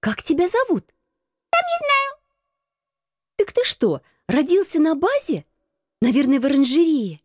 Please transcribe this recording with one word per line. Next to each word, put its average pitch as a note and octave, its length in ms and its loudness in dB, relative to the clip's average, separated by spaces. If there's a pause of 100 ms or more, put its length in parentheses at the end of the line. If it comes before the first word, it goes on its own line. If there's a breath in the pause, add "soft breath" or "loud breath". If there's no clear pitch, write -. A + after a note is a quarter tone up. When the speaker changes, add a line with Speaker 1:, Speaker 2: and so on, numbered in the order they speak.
Speaker 1:
"Как - 220 -6
тебя E4+ 260 0
зовут?" A4+ 460 -2 (580)
Speaker 2:
"Сам F5 140 2
не E5+ 120 -2
знаю". C#5 420 -2 (1160)
Speaker 1:
"Так G4+ 160 -2
ты B4 120 0
что, D#3+ 360 -2 (260)
родился E4 520 0
на D#4+ 160 2
базе? E4+ 500 -2 (560)
Наверное, C4 400 2
в A#3+ 60 -2
оранжерее?" C#4 800 2